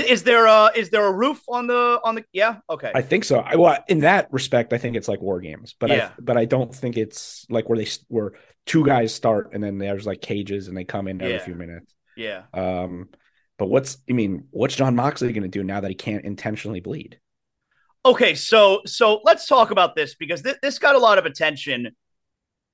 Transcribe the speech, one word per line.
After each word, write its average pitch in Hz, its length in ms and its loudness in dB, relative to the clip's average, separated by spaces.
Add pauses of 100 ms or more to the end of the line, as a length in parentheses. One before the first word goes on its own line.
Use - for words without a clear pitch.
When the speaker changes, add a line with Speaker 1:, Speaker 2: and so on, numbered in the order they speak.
(120)
Speaker 1:
is 202 120 2
there 233 240 6
a, 220 280 8
is 208 140 -4
there 208 160 2
a 190 80 2
roof 254 340 -2
on 240 200 -4
the, 240 360 0
on 226 120 -2
the, 220 180 -12
yeah? 214 240 0 (100)
Okay. 139 260 -8
Speaker 2:
I 131 100 0
think 175 200 0
so. 135 160 2
I, - 160 -2
well, 165 220 6 (100)
in 170 120 2
that 175 340 2
respect, 127 400 0
I 117 60 0
think 117 160 -4
it's 107 120 -6
like 101 140 -4
War 92 180 -4
Games, 85 400 -16
but 117 120 0
Speaker 1:
Yeah. 113 260 0
Speaker 2:
I, - 40 -20
but 120 160 -2
I 113 80 2
don't 127 280 -2
think 120 240 -8
it's - 520 -8
like 113 200 -2
where 117 80 0
they 107 80 -4
s-, - 220 -10
where 104 260 -6 (320)
two 160 180 2
guys 123 300 2
start 110 400 -2
and 104 100 -6
then 101 140 -6
there's, 98 300 -6
like, 95 140 -6
cages 98 460 -8
and 90 80 -12
they 90 100 -10
come 98 220 -8
in 92 140 -8
every 113 140 -6
Speaker 1:
Yeah. 98 80 -10
Speaker 2:
few 90 120 -12
minutes. 85 380 -16 (240)
Speaker 1:
Yeah. 104 340 -10
Speaker 2:
Um, 90 580 -6 (500)
but 98 80 -4
what's, 131 300 -2 (120)
I 120 40 -2
mean, 98 360 -2
what's 127 260 -4
Jon 131 200 2
Moxley 123 380 -2
gonna 101 160 -6
do 98 140 -6
now 98 180 -6
that 95 100 -6
he 95 40 -12
can't 104 300 -10
intentionally 104 540 -10
bleed? 98 400 -14 (840)
Speaker 1:
Okay, 240 280 6
so, 202 520 4
so 214 400 2
let's 320 200 4
talk 226 260 4
about 185 220 2
this 147 220 -4
because 165 260 -8
th-, 262 200 -4
this 277 180 -4
got - 160 4
a 262 40 4
lot 214 180 6
of 175 80 2
attention, 139 680 -4 (800)